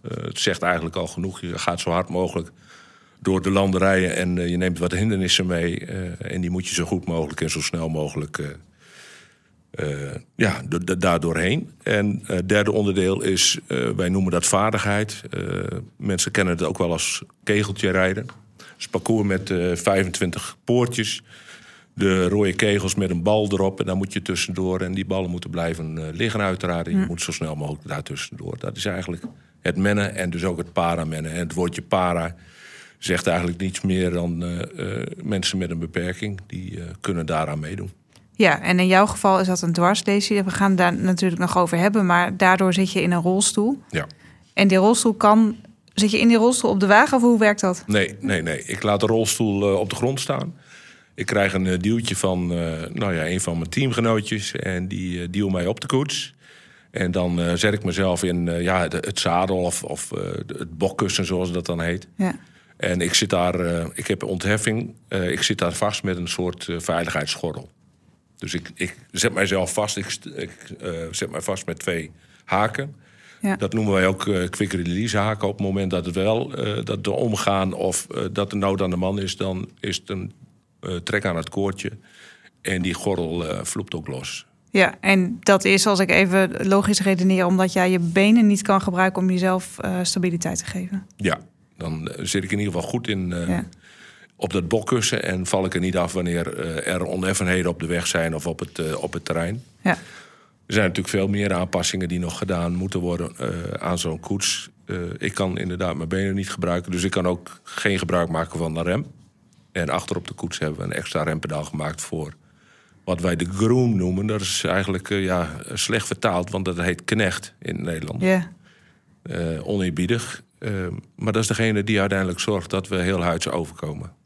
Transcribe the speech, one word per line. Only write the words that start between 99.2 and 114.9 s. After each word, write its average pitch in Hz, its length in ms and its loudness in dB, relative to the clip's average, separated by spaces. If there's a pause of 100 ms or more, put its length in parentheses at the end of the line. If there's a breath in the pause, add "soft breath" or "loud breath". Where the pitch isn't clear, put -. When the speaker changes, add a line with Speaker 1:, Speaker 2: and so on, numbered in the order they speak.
Speaker 1:
terrein. 90 380 -4 (180)
Speaker 2:
Ja. 185 100 0 (760 loud breath)
Speaker 1:
Er - 80 -6
zijn 104 120 4
natuurlijk 90 280 -2
veel 98 140 2
meer 101 240 0
aanpassingen 90 560 -2
die 87 100 -2
nog 85 200 -4
gedaan 87 360 -2
moeten 92 260 -2
worden, 87 380 -2
eh, 62 100 -4 (320)
aan 87 180 -2
zo'n 80 220 -4
koets. - 500 -2 (160)
Eh, 98 100 -8 (220)
ik - 160 -4
kan 92 240 -2
inderdaad 90 380 -4
mijn 80 120 -4
benen 95 260 0
niet 98 160 -2
gebruiken, 90 420 -2
dus 90 120 -2
ik 95 60 0
kan 92 160 0
ook 90 360 -4
geen - 360 -2
gebruik 87 300 0
maken 82 300 -4
van 82 160 -2
de 82 80 -4
rem. 95 240 0 (640)
En 85 160 -2
achter 85 280 -2
op - 120 -8
de - 60 -10
koets - 240 -8
hebben 78 200 -4
we 90 60 -6
een - 80 -4
extra - 300 -4
rempedaal 78 420 -4
gemaakt 76 380 -6
voor 76 300 -8 (720 soft breath)
wat 87 160 -2
wij 87 160 2
de 85 80 -2 (100)
groom 117 420 4
noemen. 92 300 2
Dat 107 140 -2
is - 240 -4
eigenlijk, 95 460 0